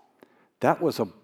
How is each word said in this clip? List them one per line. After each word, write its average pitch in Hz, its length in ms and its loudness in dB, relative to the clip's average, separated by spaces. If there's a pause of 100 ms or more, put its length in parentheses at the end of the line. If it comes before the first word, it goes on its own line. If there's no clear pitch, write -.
(580)
That 156 240 2
was 147 160 -2
a - 100 -2 (160)